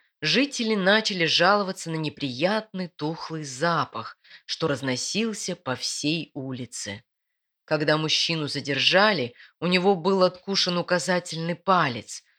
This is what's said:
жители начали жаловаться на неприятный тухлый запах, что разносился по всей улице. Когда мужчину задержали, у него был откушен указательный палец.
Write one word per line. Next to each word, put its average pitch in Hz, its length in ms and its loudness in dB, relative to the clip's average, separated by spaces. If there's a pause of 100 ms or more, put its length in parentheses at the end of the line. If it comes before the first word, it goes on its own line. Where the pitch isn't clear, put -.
(220)
жители 220 540 0
начали 196 500 2
жаловаться 185 640 2
на 160 60 -4
неприятный 160 920 -4
тухлый 160 560 -8
запах, 139 720 -2 (300)
что - 220 -2
разносился 147 880 -4
по 127 220 -6
всей 151 560 -4
улице. 123 720 -10 (680)
Когда 151 260 4
мужчину 156 520 0
задержали, 143 840 2 (280)
у 165 80 0
него 185 260 4
был 185 300 2
откушен 185 520 0
указательный 175 760 0
палец. 156 720 0 (140)